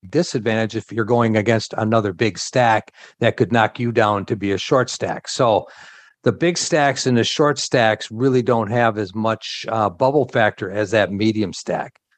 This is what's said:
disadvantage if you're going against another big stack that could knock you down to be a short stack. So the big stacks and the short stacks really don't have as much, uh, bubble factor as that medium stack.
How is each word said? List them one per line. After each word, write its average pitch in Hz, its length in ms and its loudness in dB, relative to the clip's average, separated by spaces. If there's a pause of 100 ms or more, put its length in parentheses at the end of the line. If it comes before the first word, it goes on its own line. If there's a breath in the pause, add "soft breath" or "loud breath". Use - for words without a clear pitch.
disadvantage 113 680 -2
if 110 160 -8
you're 110 140 -4
going 113 320 2
against 110 400 0
another 110 360 0
big 95 260 -2
stack 113 540 0 (280 loud breath)
that 113 160 2
could 104 160 0
knock 110 260 2
you 120 140 -2
down 104 340 2
to 113 100 -4
be 98 160 -4
a 95 60 -2
short 151 300 0
stack. 104 400 -8
So 113 380 2 (560 loud breath)
the 120 100 2
big 165 240 -2
stacks 143 500 0
and 123 120 2
the 117 60 2
short 143 340 0
stacks 110 520 0
really 127 320 0
don't 113 280 0
have 117 260 2
as 98 180 -6
much, 110 540 -4
uh, 110 220 0
bubble 131 380 0
factor 107 420 0
as 101 220 -2
that 101 200 2
medium 107 400 0
stack. - 480 -8 (180)